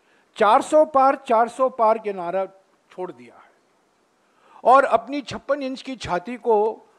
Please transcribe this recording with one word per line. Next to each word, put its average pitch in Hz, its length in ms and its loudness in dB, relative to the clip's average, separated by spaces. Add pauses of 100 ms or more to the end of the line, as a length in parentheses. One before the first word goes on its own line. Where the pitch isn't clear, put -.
(360)
चार 220 260 4
सौ 311 220 4
पार, 277 320 2
चार 233 320 0
सौ 254 200 -2
पार 226 300 0
के 208 140 -8
नारा 185 340 -6 (440)
छोड़ 180 220 -12
दिया 120 220 -20
है - 160 -20 (1120)
और 262 200 6
अपनी 240 380 -2
छप्पन 277 400 -8
इंच 262 200 -10
की 262 140 -12
छाती 196 400 -8
को 220 480 -2 (140)